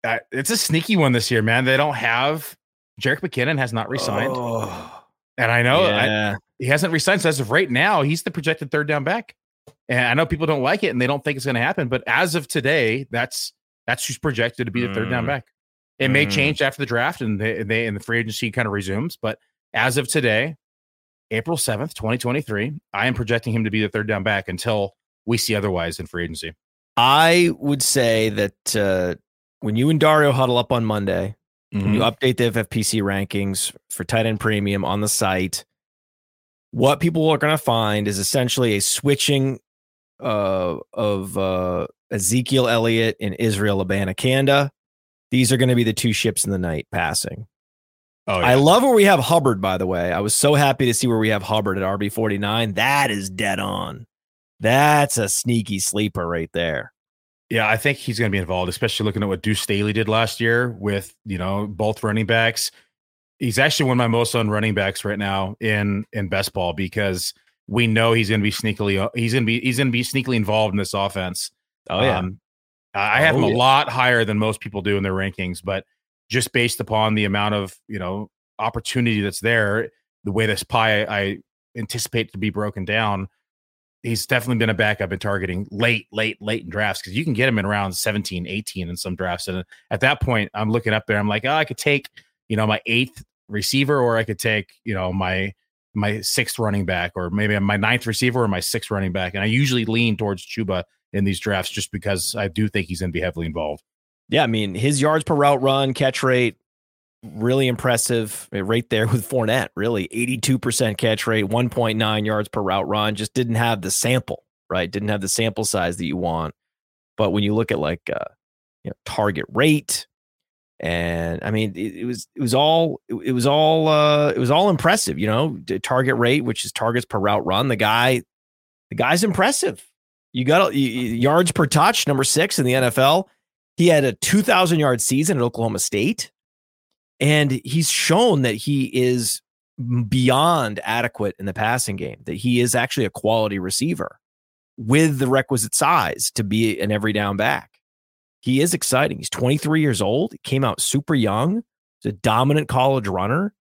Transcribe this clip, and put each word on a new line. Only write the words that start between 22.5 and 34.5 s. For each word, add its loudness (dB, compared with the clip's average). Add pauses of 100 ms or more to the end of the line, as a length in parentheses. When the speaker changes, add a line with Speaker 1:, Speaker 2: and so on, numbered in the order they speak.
Speaker 1:
I 0
am 0
projecting -2
him 0
to -2
be 0
the 0
third -4
down -2
back 0
until -2 (300)
we 0
see -2
otherwise -2
in -10
free -8
agency. -10 (440)
Speaker 2:
I 6
would -2
say 2
that, -4
uh, 0 (460)
when -2
you 2
and 2
Dario 6
huddle 2
up 2
on 2
Monday, -2 (360)
when 0
you 2
Speaker 1:
Mm-hmm. 0
Speaker 2:
update 2
the 0
F 0
F -2
P -2
C 0
rankings -2 (160)
for -8
tight 0
end -2
premium 0